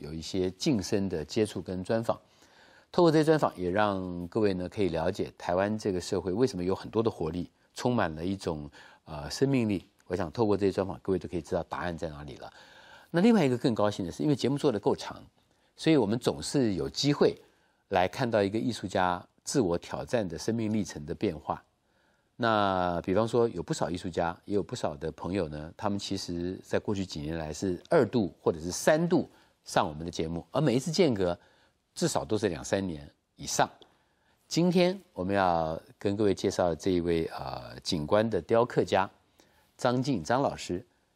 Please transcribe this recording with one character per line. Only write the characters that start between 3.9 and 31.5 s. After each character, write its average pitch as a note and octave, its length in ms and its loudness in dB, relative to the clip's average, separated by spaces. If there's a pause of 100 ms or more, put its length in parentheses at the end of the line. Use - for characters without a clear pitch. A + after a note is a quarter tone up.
各 - 100 -4
位 G2+ 160 4
呢 F2+ 140 -4
可 - 120 -6
以 F#2 100 2
了 D#2+ 200 0
解 - 260 -4
台 F2 200 0
湾 G#2 200 2
这 G#2+ 140 -2
个 F2+ 100 0
社 F#2 200 -4
会 F2+ 120 -2
为 A#2+ 140 2
什 F#2+ 100 -2
么 F2+ 60 -4
有 F2+ 100 0
很 - 160 -6
多 A2 140 0
的 A2+ 80 2
活 D#2 200 -4
力， E2+ 200 -6 (240)
充 B2 180 0
满 F#2 220 0
了 D#2+ 100 -6
一 F#2+ 120 -2
种， D2+ 340 -6 (340)
呃， D2+ 240 -10
生 C3+ 200 0
命 B2 200 2
力。 F#2 160 -2 (220)
我 F2+ 80 -6
想 F2+ 160 -2
透 A2+ 160 0
过 G2+ 100 4
这 F#2+ 80 0
些 F#2+ 60 4
专 F#2+ 160 0
访， F2+ 160 -8
各 G2 100 -2
位 F2+ 60 2
都 E2+ 100 -10
可 F2+ 80 -6
以 D#2+ 60 -4
知 - 140 -4
道 E2 80 -2
答 - 140 -8
案 E2+ 200 -6
在 E2 100 -6
哪 D2 140 -12
里 D2 140 -12
了。 - 120 -14 (680)
那 E3+ 60 2
另 A3+ 140 6
外 F#3 100 6
一 C3+ 60 6
个 B2 80 2
更 B2 160 2
高 G#2 160 4
兴 G2+ 160 -4
的 E2 40 -6
是， - 120 -6
因 D3+ 80 2
为 C#3+ 40 4
节 A#2 140 2
目 C#3+ 80 0
做 C#3 160 2
得 G#2 80 -2
够 F2 160 2
长， - 260 -10 (540)
所 - 160 2
以 D3+ 60 6
我 A2 80 4
们 G#2+ 120 0
总 D2 240 -4
是 A2+ 340 0
有 C#2 120 -2
机 C#3+ 240 0
会 C#3+ 240 2 (540)
来 F#2 180 4
看 B2 220 -4
到 A2 120 4
一 G2 60 2
个 G#2+ 100 -2
艺 A#2+ 140 -2
术 - 140 -8
家 F2+ 360 0 (220)
自 - 160 0
我 F2 160 2
挑 - 260 -8
战 G#2+ 240 -2
的 E2 120 -8
生 A2+ 160 -4
命 A2 180 -2
历 A2 100 0
程 D2+ 220 -10
的 D#2+ 100 -6
变 E2 240 -2
化。 D#2+ 240 -6 (760)
那 F#2+ 680 2
比 F#2+ 100 0
方 A2 160 4
说， A#2 220 2
有 E2+ 120 -6
不 D#3 120 -6
少 - 160 -2
艺 F2+ 80 -4
术 G2 100 -8
家， E2+ 260 -2 (120)
也 G2 80 -2
有 G2 80 2
不 G2+ 120 -8
少 E2 220 -4
的 D#2 160 -6
朋 - 180 -8
友 F#2 160 -2
呢， D2+ 300 -10
他 G#2 140 -2
们 G2+ 80 -2
其 G2+ 180 -6
实 F2 480 -6
在 - 140 0
过 G#2+ 160 -4
去 G2 100 -2
几 - 160 -10
年 E2 160 -6
来 D#2 160 -6
是 F#2 260 -2 (120)
二 D#3+ 160 6
度 G2+ 340 0
或 A#2 100 0
者 E2 80 0
是 E2+ 120 -8
三 D#3+ 360 2
度 E3+ 220 2 (340)
上 A#2+ 240 0
我 D#2 60 -6
们 D#2+ 140 -8
的 F2 40 -6
节 E2 160 -4
目， E2 240 -6
而 - 80 -2
每 D3 160 4
一 C3 40 4
次 E3 120 -6
间 D#3 220 4
隔 F2+ 260 0 (560)